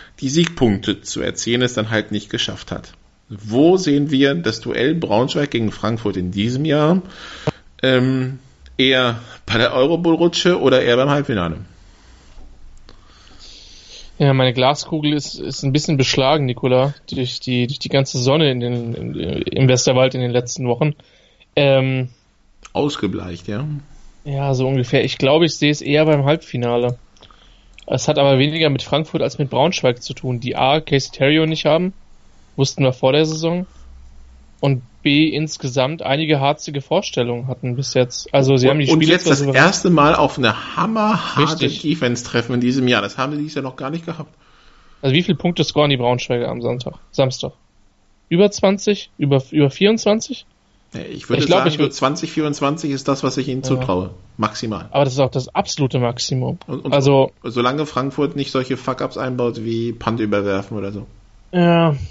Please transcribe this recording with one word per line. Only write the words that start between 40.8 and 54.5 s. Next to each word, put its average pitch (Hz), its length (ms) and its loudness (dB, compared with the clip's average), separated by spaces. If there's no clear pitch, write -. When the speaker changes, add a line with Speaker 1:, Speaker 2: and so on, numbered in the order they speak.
Speaker 2:
Richtig. - 160 -4
Speaker 1:
Defense 127 420 -2
treffen 123 300 -2
in 123 60 0
diesem 123 280 0
Jahr. 117 120 2
Das 101 160 -6
haben 135 160 -4
sie 147 60 -6
dieses 151 160 -8
Jahr 135 80 -4
noch 127 140 -10
gar 135 140 -8
nicht 165 140 -8
gehabt. - 300 -12
Speaker 2:
Also 135 140 2
wie 175 80 4
viele 175 160 0
Punkte 175 240 -2
scoren 147 280 2
die 135 60 2
Braunschweiger 123 520 0
am 120 120 -6
Sonntag, 120 340 -6
Samstag? 131 400 -2
Über 190 220 4
zwanzig? 202 640 0
Über, 139 240 2
über 147 180 4
vierundzwanzig? 220 760 0
Speaker 1:
Ja, - 100 -10
ich - 260 -14
würde 131 140 2
Speaker 2:
Ich 143 40 0
glaub, 175 140 4
Speaker 1:
sagen, 165 100 2
Speaker 2:
ich 151 80 -4
würd 143 140 0
Speaker 1:
so - 60 -14
zwanzig, 143 340 -2
vierundzwanzig 147 580 -2
ist 135 160 -6
das, 135 160 0
was 131 140 -2
ich 131 100 -2
ihnen 131 160 -4
Speaker 2:
Ja. 127 60 -6
Speaker 1:
zutraue. 98 420 -2
Maximal. 107 540 -6